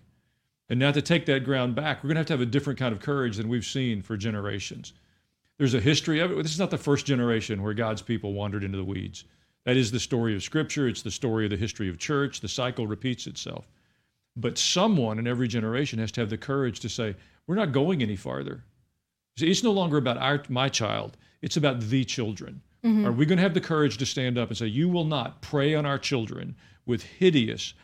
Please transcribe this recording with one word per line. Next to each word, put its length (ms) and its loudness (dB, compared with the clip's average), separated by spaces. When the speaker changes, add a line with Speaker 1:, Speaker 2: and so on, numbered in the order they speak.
Speaker 1:
And 80 2
now 120 4
to 100 2
take 240 2
that 200 2
ground 280 2
back, 300 -2
we're 60 -2
gonna 100 2
have 80 0
to 60 0
have 80 2
a 40 2
different 320 0
kind 160 0
of 80 -6
courage 360 -2
than 120 -2
we've 160 -2
seen 380 -2
for 120 -6
generations. 800 -6
There's 160 4
a 60 4
history 400 4
of 120 2
it. 120 -2
This 100 -4
is 60 -2
not 100 0
the 80 -2
first 300 2
generation 560 0
where 100 -2
God's 300 -4
people 300 -4
wandered 300 -4
into 140 -4
the 60 -4
weeds. 400 -8
That 120 4
is 140 4
the 80 -2
story 360 0
of 80 -4
Scripture. 440 0
It's 140 -4
the 80 -8
story 360 -2
of 40 0
the 80 -2
history 320 -4
of 80 -6
church. 420 -2
The 80 -8
cycle 380 -4
repeats 400 -4
itself. 420 -12
But 240 -4
someone 580 2
in 80 -2
every 220 0
generation 500 -2
has 140 -2
to 100 -2
have 80 -2
the 80 -4
courage 440 -2
to 80 -6
say, 260 -4
"We're 80 -2
not 160 0
going 320 2
any 120 -2
farther." 480 -8
See, 120 2
it's 140 2
no 80 4
longer 260 2
about 200 2
our, 320 0
my 200 0
child. 480 -2
It's 160 -4
about 240 2
the 240 2
children. 560 -6
Speaker 2:
Mm-hmm. 240 4
Speaker 1:
Are 40 4
we 140 4
gonna 160 6
have 140 4
the 40 0
courage 380 2
to 80 -2
stand 320 -2
up 120 0
and 80 -6
say, 100 -2
"You 200 2
will 160 2
not 380 -2
prey 320 2
on 140 0
our 100 0
children 580 -4
with 160 0
hideous, 720 2